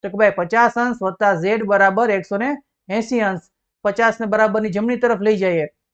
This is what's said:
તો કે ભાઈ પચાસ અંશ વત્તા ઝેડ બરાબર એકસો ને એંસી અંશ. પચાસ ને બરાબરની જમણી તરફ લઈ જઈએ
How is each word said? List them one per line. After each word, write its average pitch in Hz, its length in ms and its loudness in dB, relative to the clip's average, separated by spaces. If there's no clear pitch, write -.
તો 202 60 -6
કે 196 80 -10
ભાઈ 202 180 2
પચાસ 226 420 0
અંશ 240 220 -4
વત્તા 190 360 0
ઝેડ 202 300 -2
બરાબર 196 440 2
એકસો 196 280 -2
ને 240 120 -2
એંસી 226 360 -2
અંશ. 190 240 -2
પચાસ 220 340 0
ને 226 80 -4
બરાબરની 214 440 0
જમણી 226 280 -2
તરફ 240 220 0
લઈ 214 160 2
જઈએ 175 280 0